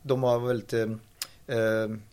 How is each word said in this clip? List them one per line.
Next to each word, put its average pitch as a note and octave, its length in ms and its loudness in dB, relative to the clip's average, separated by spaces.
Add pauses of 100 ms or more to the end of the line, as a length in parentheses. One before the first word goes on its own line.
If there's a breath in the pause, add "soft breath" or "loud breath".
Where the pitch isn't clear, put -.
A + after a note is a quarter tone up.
de C3 180 0
var B2 180 4
väldigt, B2 340 -2
eh, A2 180 0 (640 loud breath)
eh, A2 320 2 (240)